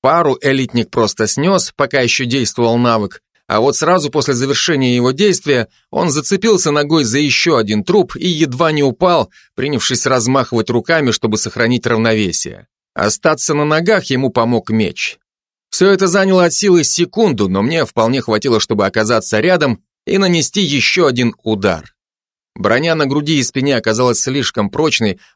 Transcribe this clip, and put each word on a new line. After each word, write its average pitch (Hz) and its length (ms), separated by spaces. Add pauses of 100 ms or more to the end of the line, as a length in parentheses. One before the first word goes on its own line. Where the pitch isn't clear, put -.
Пару 151 380
элитник 131 500
просто 110 360
снёс, 170 480
пока 139 260
ещё 123 240
действовал 117 540
навык, 113 440 (260)
а 107 120
вот 135 160
сразу 156 340
после 139 240
завершения 131 600
его 123 160
действия 143 580 (220)
он 170 200
зацепился 185 600
ногой 147 320
за 120 160
ещё 151 380
один 107 260
труп 185 340
и - 120
едва 156 420
не 147 140
упал, 156 460 (260)
принявшись 135 500
размахивать 123 640
руками, 135 400
чтобы 107 280
сохранить 117 480
равновесие. 110 800 (260)
Остаться 151 600
на 147 100
ногах 165 400
ему 131 260
помог 117 400
меч. - 480 (520)
Всё 190 200
это 190 180
заняло 190 360
от 170 80
силы 175 320
секунду, 170 640
но 95 140
мне 151 220
вполне 117 360
хватило, 110 400
чтобы 101 260
оказаться 110 540
рядом 151 420 (220)
и - 140
нанести 180 420
ещё 151 460
один 123 360
удар. 95 520 (640)
Броня 131 400
на 151 100
груди 147 320
и 131 60
спине 135 320
оказалась 113 440
слишком 120 500
прочной, 117 500 (160)